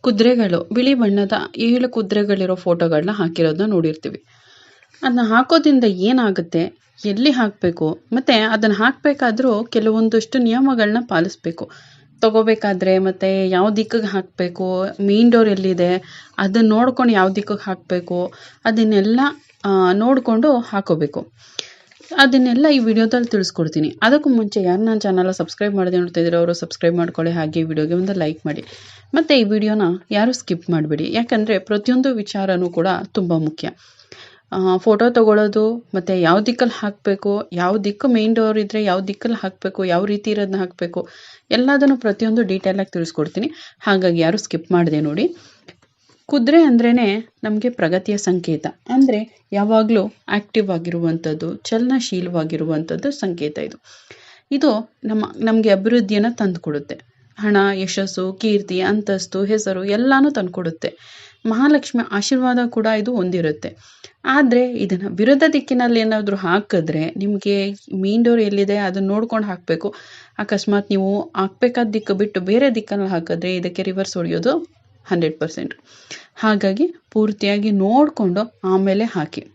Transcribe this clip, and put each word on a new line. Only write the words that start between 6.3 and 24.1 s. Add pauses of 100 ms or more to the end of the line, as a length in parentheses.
ಎಲ್ಲಿ
ಹಾಕ್ಬೇಕು, (140)
ಮತ್ತೆ
ಅದನ್ನ
ಹಾಕ್ಬೇಕಾದ್ರೂ
ಕೆಲವೊಂದಷ್ಟು
ನಿಯಮಗಳನ್ನ (120)
ಪಾಲಿಸ್ಬೇಕು. (520)
ತಗೋಬೇಕಾದ್ರೆ
ಮತ್ತೆ
ಯಾವ
ದಿಕ್ಕಿಗೆ
ಹಾಕ್ಬೇಕು, (160)
ಮೇನ್
ಡೋರ್
ಎಲ್ಲಿದೆ, (340)
ಅದನ್ನ
ನೋಡ್ಕೊಂಡು
ಯಾವ
ದಿಕ್ಕಿಗೆ
ಹಾಕ್ಬೇಕು, (340)
ಅದನ್ನೆಲ್ಲ, (460)
ಆ,
ನೋಡ್ಕೊಂಡು
ಹಾಕೋಬೇಕು. (840)
ಅದನ್ನೆಲ್ಲ
ಈ
ವಿಡಿಯೋದಲ್ಲಿ
ತಿಳಿಸ್ಕೊಡ್ತೀನಿ.
ಅದಕ್ಕೂ